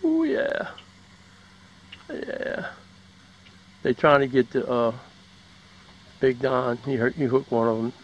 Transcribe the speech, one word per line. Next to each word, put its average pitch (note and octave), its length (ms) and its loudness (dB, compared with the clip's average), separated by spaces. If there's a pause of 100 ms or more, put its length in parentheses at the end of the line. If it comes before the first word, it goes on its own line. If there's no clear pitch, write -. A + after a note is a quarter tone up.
Ooh, D#4+ 220 2
yeah. - 440 -2 (1400)
Yeah. - 580 -8 (1120)
They B2+ 120 0
trying C#3+ 260 6
to C#3 80 0
get B2+ 240 2
the, - 180 -2
uh, A#2+ 240 0 (1300)
Big C3 220 2
Don. B2+ 440 0
He C#3 100 -2
hurt, A#2+ 200 0
he D#3 100 -2
hooked C3 260 0
one A#2 160 2
of A2+ 100 0
'em. A2+ 160 -4 (100)